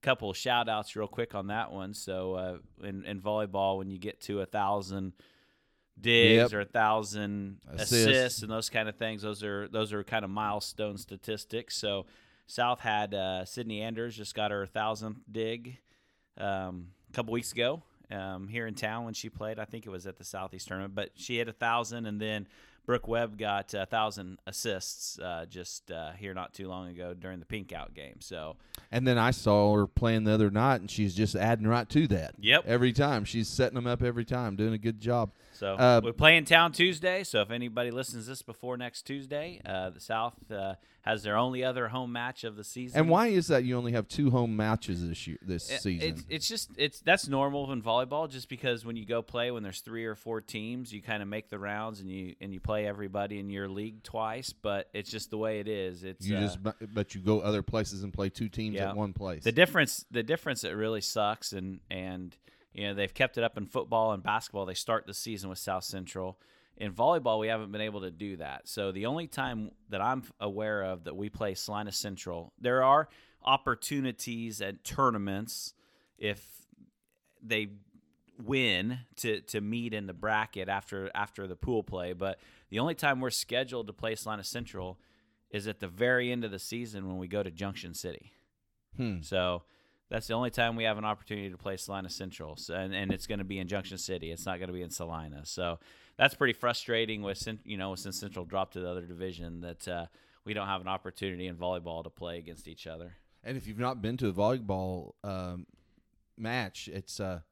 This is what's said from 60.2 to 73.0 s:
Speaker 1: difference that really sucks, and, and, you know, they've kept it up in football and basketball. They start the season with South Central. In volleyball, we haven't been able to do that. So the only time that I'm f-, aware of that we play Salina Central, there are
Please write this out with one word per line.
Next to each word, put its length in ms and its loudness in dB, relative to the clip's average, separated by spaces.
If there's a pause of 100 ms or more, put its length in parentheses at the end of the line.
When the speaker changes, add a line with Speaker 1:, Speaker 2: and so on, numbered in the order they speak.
Speaker 1:
difference 400 -2
that 120 -2
really 280 0
sucks, 500 0
and, 280 -6 (100)
and, 440 -8 (380)
you 160 -6
know, 60 -4
they've 180 0
kept 240 0
it 80 2
up 140 0
in 80 -6
football 460 0
and 100 -4
basketball. 420 -2
They 80 -8
start 340 -2
the 60 -12
season 380 -8
with 80 -8
South 260 -4
Central. 560 -8 (360)
In 160 -6
volleyball, 460 4
we 80 0
haven't 240 -2
been 100 -6
able 200 -4
to 100 -6
do 280 -8
that. 280 -10
So 240 -2
the 160 -4
only 220 -4
time 420 -4 (200)
that 100 -2
I'm 240 2
f-, 160 -18
aware 420 -2
of 220 -4
that 100 -8
we 140 -4
play 260 -2
Salina 380 -4
Central, 680 -6
there 220 4
are 260 6 (560)